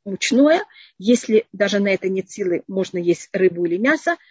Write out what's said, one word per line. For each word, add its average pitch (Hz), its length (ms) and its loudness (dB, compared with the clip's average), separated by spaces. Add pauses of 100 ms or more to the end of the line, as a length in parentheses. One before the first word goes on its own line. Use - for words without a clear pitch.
мучное. 285 600 2 (340)
Если 220 540 2
даже 202 280 -2
на 202 80 0
это 190 200 -2
нет 190 220 -4
силы, 185 360 -4
можно 190 320 -4
есть 175 340 -2
рыбу 175 320 0
или 170 120 -2
мясо. 302 400 0 (140)